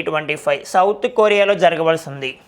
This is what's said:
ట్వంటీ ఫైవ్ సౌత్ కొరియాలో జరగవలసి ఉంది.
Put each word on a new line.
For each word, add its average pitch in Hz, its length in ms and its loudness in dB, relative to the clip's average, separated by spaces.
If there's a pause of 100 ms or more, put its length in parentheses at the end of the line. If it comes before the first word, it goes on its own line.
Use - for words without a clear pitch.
ట్వంటీ 151 360 -4
ఫైవ్ 143 180 0 (120)
సౌత్ 202 320 2 (120)
కొరియాలో 202 360 4 (100)
జరగవలసి 165 480 2
ఉంది. 135 200 -10 (160)